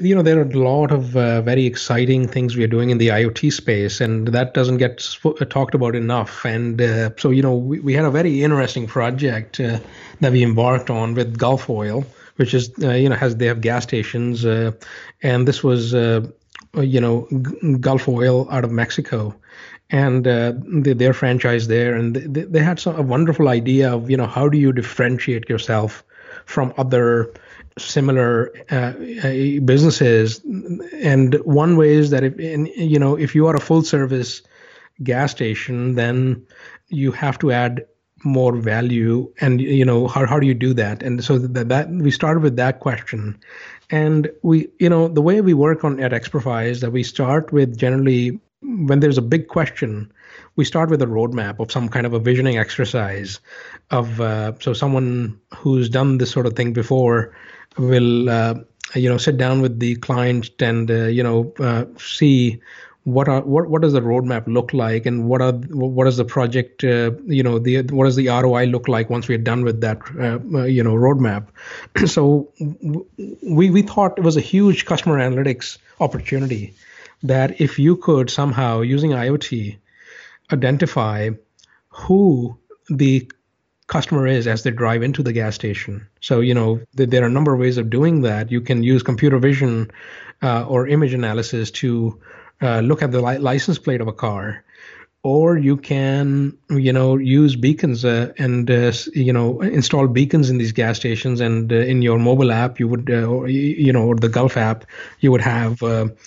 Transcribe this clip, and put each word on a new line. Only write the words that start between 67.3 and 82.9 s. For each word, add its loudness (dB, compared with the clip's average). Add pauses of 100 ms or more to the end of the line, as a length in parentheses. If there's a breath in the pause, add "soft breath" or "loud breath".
know, 0
the, 0
what 2
does 2
the 2
R 2
O 2
I 2
look 0
like 0
once -4
we're 0
done -2
with -2
that, -2 (180)
uh, -2 (200)
uh, -2
you 2
know, 2
roadmap? 2 (300 loud breath)
<clears throat> -2
So 2
w-, -6 (360)
we, 2
we 4
thought -2
it 0
was 2
a 2
huge 2
customer 0
analytics -2 (240 soft breath)
opportunity -4 (500 loud breath)
that 0
if 0
you 4
could 0
somehow, -2
using 0
I -2
O 0
T, -8 (720 loud breath)
identify -2 (580 soft breath)
who 0 (320)
the 0 (560)